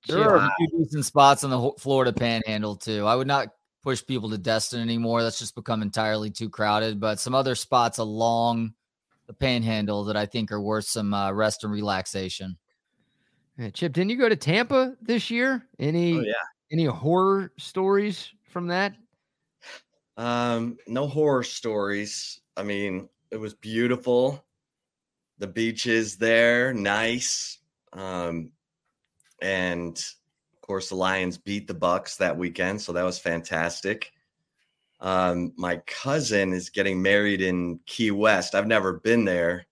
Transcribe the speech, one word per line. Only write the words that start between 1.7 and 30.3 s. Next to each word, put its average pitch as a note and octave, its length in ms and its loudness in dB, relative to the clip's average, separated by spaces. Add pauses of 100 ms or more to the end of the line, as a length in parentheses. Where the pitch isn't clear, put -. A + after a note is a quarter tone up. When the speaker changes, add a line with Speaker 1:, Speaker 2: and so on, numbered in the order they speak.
Speaker 1:
Florida C3 340 2
Panhandle, A2 640 -2
too. G#2 320 -2
I A2+ 80 6
would C3 100 0
not C3+ 240 0 (320)
push C3 240 -4
people A2+ 240 -4
to G#2+ 80 -4
Destin A2 420 0
anymore. A#2 440 0
That's A2+ 160 -2
just A2+ 160 -10
become A2+ 260 -4
entirely G#2+ 480 -2
too A2 180 -8
crowded. G#2+ 520 0
But G#2+ 200 -2
some B2 140 -4
other C3 220 2
spots A#2+ 420 2
along A#2 760 0 (500)
the - 80 -18
Panhandle A2 720 0
that G#2 120 -2
I G#2 120 0
think A2 240 -4
are G#2 100 -4
worth G#2+ 240 -2
some, G#2 260 -2
uh, G2 200 0
rest G#2+ 320 0
and G#2+ 100 -4
relaxation. F#2+ 840 -4 (1000)
Speaker 2:
Hey, A2+ 140 -8
Chip, E3 220 -4
didn't F#3 180 0
you B3 60 -2
go B3 120 4
to G#3+ 60 4
Tampa B3 680 2
this A3+ 300 0
year? B3 360 0 (120)
Any, E3 400 2
Speaker 3:
Oh, - 20 0
yeah. D#3 120 -2 (380)
Speaker 2:
any D#3+ 140 2
horror F3+ 720 2
stories G3 760 0 (120)
from F3 240 -8
that? F#3+ 260 -2 (1200)
Speaker 3:
Um, A#2+ 680 -2
no C3 220 -4
horror C#3 360 2
stories. G#2 1000 -6 (140)
I F#2+ 60 -8
mean, G2+ 480 -4 (220)
it A2 60 -8
was G#2+ 180 -10
beautiful. B2 880 0 (960)
The G2+ 80 -6
beach A2+ 400 -2
is A2 300 0
there, A#2 580 4
nice. A2 840 -2 (340)
Um, F2 600 -6 (880)
and F2+ 560 -2
of - 640 -16